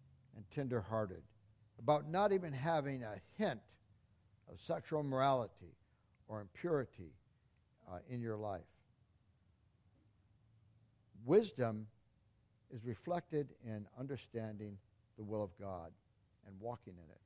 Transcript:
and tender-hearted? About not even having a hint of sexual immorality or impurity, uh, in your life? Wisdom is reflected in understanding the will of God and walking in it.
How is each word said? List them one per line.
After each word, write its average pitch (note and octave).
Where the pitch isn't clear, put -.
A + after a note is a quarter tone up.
and G#2+
tender-hearted? A2
About D3+
not G3
even F3+
having C#3
a G#2+
hint E3
of F2+
sexual -
immorality C3
or G#2+
impurity, G#2+
uh, F2+
in B2
your A2
life? G2+
Wisdom B2
is A2+
reflected D3
in G#2+
understanding A2
the G#2+
will G#2+
of F#2
God F2+
and G2
walking A2+
in E2+
it. -